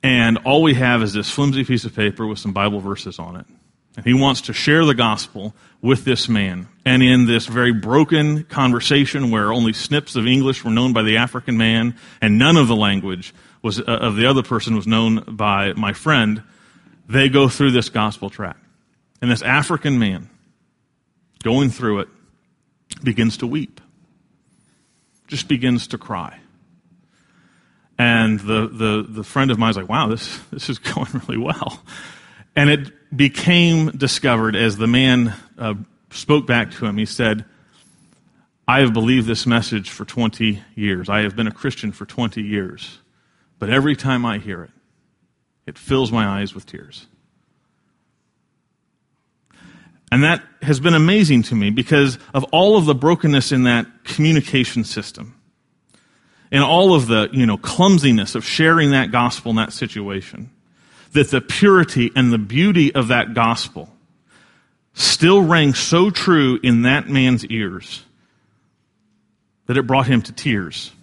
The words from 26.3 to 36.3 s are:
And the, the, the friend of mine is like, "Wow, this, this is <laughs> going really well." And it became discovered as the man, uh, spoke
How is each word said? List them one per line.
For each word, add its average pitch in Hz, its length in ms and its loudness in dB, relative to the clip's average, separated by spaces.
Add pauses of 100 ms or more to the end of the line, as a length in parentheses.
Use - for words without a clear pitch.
And 113 400 2
the, 107 300 -2
the, 107 400 -2
the 107 160 -12
friend 135 260 -2
of 113 80 -2
mine 113 120 2
is 101 60 -2
like, 92 120 -10
"Wow, 131 180 -2
this, 110 320 -6 (140)
this - 180 -12
is 120 80 -6
<laughs> - 160 -10
going 139 140 -6 (180)
really - 100 -6
well." - 460 -8 (720)
And 143 160 4
it 143 220 -2 (220)
became 165 760 2
discovered 120 640 -2
as 104 220 0
the 110 100 -2
man, 123 480 2 (240)
uh, 107 160 -6 (360)
spoke 151 360 0